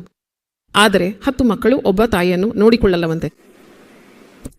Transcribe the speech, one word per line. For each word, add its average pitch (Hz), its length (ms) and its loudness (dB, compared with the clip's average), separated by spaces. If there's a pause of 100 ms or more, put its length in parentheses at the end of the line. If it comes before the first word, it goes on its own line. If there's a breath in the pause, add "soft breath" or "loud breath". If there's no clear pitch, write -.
(760)
ಆದರೆ 196 340 2 (120)
ಹತ್ತು 269 240 -4
ಮಕ್ಕಳು 233 400 2
ಒಬ್ಬ 196 200 2
ತಾಯಿಯನ್ನು 180 480 0
ನೋಡಿಕೊಳ್ಳಲ್ಲವಂತೆ. 180 760 0 (1300)